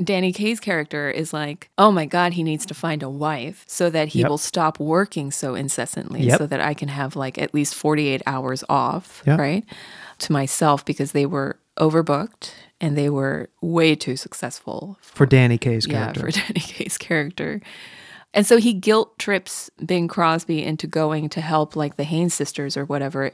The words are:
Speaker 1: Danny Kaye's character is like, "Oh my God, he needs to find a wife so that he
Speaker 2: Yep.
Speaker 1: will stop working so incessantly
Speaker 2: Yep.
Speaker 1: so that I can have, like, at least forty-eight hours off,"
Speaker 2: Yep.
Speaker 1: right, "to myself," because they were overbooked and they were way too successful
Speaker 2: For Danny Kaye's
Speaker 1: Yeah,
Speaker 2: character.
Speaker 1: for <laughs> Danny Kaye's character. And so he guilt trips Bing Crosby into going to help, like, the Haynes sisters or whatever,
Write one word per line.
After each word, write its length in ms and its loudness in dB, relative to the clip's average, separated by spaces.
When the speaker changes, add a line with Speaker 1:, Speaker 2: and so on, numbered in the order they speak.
Speaker 1:
Danny 300 2
Kaye's 260 -2
character 500 -4
is 220 -4
like, 460 -8
"Oh 120 8
my 140 2
God, 300 0
he 80 -2
needs 240 -2
to 80 -14
find 280 -4
a 60 -8
wife 580 -6
so 220 0
that 200 0
he 120 0
Speaker 2:
Yep. 80 4
Speaker 1:
will 100 0
stop 400 0
working 540 0
so 220 -4
incessantly 720 -4
Speaker 2:
Yep. 140 6
Speaker 1:
so 80 0
that 140 -4
I 140 0
can 140 -6
have, 280 -6
like, 220 -6
at 160 -4
least 200 0
forty-eight 520 0
hours 420 -4
off," 580 0
Speaker 2:
Yep. 140 6
Speaker 1:
right, 240 0
"to 140 -4
myself," 520 2
because 280 -4
they 120 2
were 340 -4
overbooked 720 0
and 160 0
they 100 2
were 400 -2
way 320 4
too 220 -4
successful 840 -10
Speaker 2:
For 240 2
Danny 320 8
Kaye's 300 0
Speaker 1:
Yeah, 260 -2
Speaker 2:
character. 80 -6
Speaker 1:
for 100 -2
<laughs> 160 0
Danny 140 -2
Kaye's 380 -4
character. 640 -4
And 80 6
so 120 10
he 160 4
guilt 440 2
trips 540 -4
Bing 220 0
Crosby 560 0
into 240 -4
going 400 0
to 120 -6
help, 360 0
like, 200 -2
the 60 -2
Haynes 320 0
sisters 420 -4
or 80 -4
whatever, 500 -4